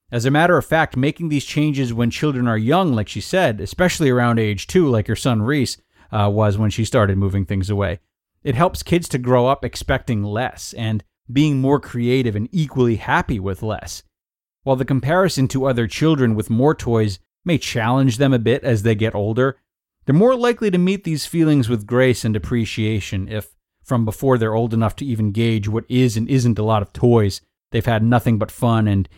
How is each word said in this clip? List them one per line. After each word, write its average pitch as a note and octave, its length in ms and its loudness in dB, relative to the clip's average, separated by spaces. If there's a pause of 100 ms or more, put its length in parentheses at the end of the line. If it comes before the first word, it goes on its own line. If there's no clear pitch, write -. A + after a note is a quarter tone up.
(120)
As A#2+ 140 0
a C3+ 60 2
matter E3 260 4
of B2+ 80 0
fact, D#3 320 0
making D#3 320 -2
these C#3+ 160 -2
changes C#3 480 -2
when A#2 160 0
children B2+ 380 -2
are A2 100 0
young, C#3+ 360 2
like G#2+ 140 -2
she G2+ 140 -10
said, D3 380 0
especially E3 500 0
around A#2+ 300 2
age G#2 280 -2
two, F3+ 200 2
like A2 200 0
your A2 80 -2
son A2+ 260 0
Reese, C3 360 -2 (340)
uh, G#2 200 0
was G#2 260 2
when G#2+ 120 2
she A2 160 -2
started G2+ 320 2
moving G2 280 0
things F#2+ 240 -4
away, G2 300 -2 (440)
it C#3 120 -2
helps F3 280 0
kids E3+ 260 -2
to C#3 100 -4
grow B2 260 2
up C3+ 180 0
expecting A#2+ 600 -4
less G#2+ 500 -8
and A2 300 -4 (280)
being C#3 300 2
more C3+ 180 2
creative A#2+ 560 -2
and G#2+ 160 -4
equally B2+ 440 0
happy C#3 440 -2
with F#2+ 220 -8
less. - 420 -10 (600)
While C3 140 0
the B2+ 80 -2
comparison C#3 640 2
to C3 160 -2
other A#2+ 220 0
children C3+ 480 2
with G#2+ 140 -4
more C3 260 2
toys A2 440 0 (240)
may F3 140 2
challenge B2 600 0
them C3+ 160 2
a A#2+ 60 4
bit A2+ 240 0
as A2+ 200 0
they A2+ 120 2
get A2 200 -2
older, A2+ 420 -2 (480)
they're C#3 100 2
more A#3+ 200 6
likely A#3 360 0
to F3+ 60 2
meet F#3+ 260 0
these D#3 220 -4
feelings D3+ 420 2
with G#2+ 200 -4
grace B2+ 360 2
and A2 120 0
appreciation G#2+ 920 -4
if, G#2+ 280 -12 (280)
from A#2 220 0
before B2+ 320 0
they're A2 160 -2
old A2+ 200 -2
enough A2+ 240 0
to C#3+ 80 -10
even A2 260 -2
gauge A2 360 0
what A2 220 -4
is B2 260 2
and A#2 140 -2
isn't A#2+ 300 2
a G#2+ 40 -2
lot G#2+ 180 2
of - 120 -8
toys, A#2 480 2 (300)
they've A#2 140 -2
had A2 180 0
nothing A#2 340 2
but - 140 -4
fun A2+ 360 0
and G2 300 0